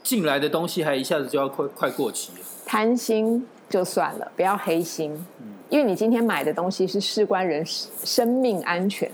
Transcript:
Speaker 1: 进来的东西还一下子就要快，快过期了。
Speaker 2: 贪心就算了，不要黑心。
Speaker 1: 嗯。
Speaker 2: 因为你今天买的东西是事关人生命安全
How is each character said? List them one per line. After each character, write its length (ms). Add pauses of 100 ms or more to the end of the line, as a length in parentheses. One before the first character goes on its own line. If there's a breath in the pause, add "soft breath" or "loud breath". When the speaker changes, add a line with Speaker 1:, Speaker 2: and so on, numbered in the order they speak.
Speaker 1:
进 240
来 120
的 100
东 200
西 160
还 100
一 80
下 160
子 80
就 120
要 100
快， 200
快 220
过 220
期 200
了。 60 (280)
Speaker 2:
贪 300
心 500 (240)
就 140
算 340
了， 180
不 60
要 140
黑 260
心。 300 (280)
Speaker 1:
嗯。 140 (160)
Speaker 2:
因 80
为 60
你 120
今 140
天 120
买 220
的 80
东 180
西 160
是 140
事 240
关 220
人 180
生 640
命 340
安 260
全 260